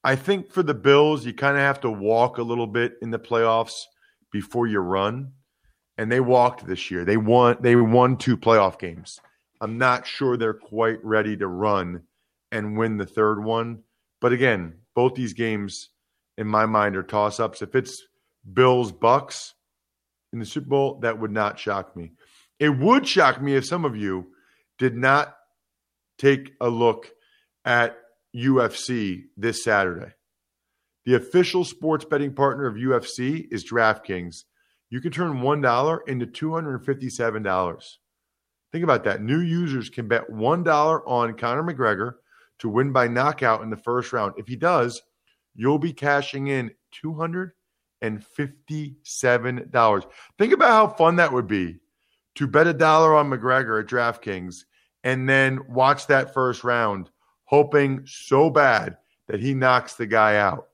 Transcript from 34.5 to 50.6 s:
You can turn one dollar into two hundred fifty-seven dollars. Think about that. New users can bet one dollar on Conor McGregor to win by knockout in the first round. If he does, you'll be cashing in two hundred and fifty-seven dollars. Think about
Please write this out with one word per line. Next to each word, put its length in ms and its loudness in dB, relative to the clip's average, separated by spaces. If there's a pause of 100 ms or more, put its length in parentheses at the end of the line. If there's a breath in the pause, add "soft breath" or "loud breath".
You 100 -8
can 120 -6
turn 300 -4
one 200 0
dollar 440 2
into 200 -4
two 280 -8
hundred 300 -6
fifty-seven 600 -4
dollars. 560 -4 (760)
Think 100 -4
about 220 2
that. 160 -2
New 180 0
users 500 -4
can 200 -10
bet 200 -2
one 340 -2
dollar 440 0
on 280 -2
Conor 280 -4
McGregor 520 -2 (440 soft breath)
to 80 -8
win 240 0
by 160 2
knockout 540 0
in 80 -12
the 80 -8
first 340 -4
round. 260 -4
If 100 -14
he 100 -10
does, 440 0 (540)
you'll 240 0
be 140 -4
cashing 540 -2
in 240 -4 (200)
two 220 -10
hundred 400 -8 (480)
and 240 -6
fifty-seven 1500 -4
dollars. 320 2 (340 loud breath)
Think 160 2
about 160 4